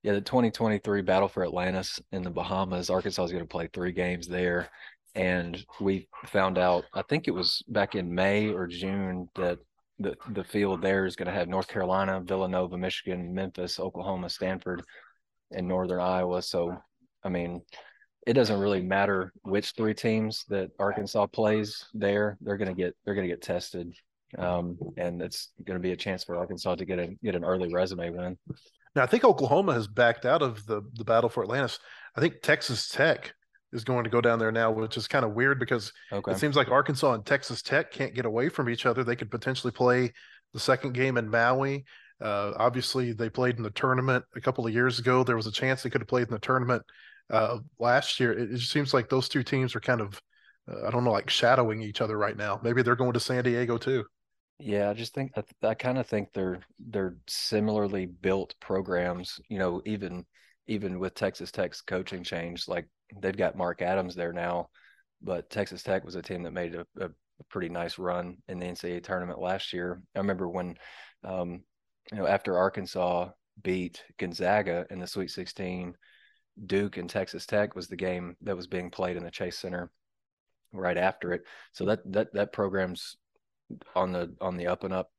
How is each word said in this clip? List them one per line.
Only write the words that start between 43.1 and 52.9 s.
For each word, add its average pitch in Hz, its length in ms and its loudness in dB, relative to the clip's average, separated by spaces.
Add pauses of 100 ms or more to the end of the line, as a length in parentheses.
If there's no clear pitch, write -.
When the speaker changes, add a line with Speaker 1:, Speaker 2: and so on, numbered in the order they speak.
Speaker 2:
they 110 160 -2
played 127 280 2
in 113 60 -6
the 104 80 -4
tournament 127 540 2 (100)
a - 60 -10
couple 127 260 2
of 110 60 0
years 120 260 4
ago. 127 240 6
There 120 140 4
was 107 100 -2
a 110 60 -6
chance 131 300 0
they 123 80 -4
could 123 100 0
have 110 80 -10
played 123 180 2
in 117 80 -4
the 104 60 -4
tournament, 123 420 2 (480)
uh, 110 280 2 (200)
last 123 400 4
year. 120 140 4
It, 104 180 -2
it 123 60 -4
just 120 160 -4
seems 143 220 2
like 123 160 2
those 131 180 2
two 131 160 0
teams 131 320 0
are 110 40 -2
kind 123 200 2
of, 101 200 -6 (460)
uh, - 220 -6
I - 20 0
don't 123 140 2
know, 120 80 4
like, 101 180 0
shadowing 117 520 4
each 104 180 -6
other 107 180 0
right 104 180 0
now. 104 280 -2
Maybe 120 180 4
they're 117 140 4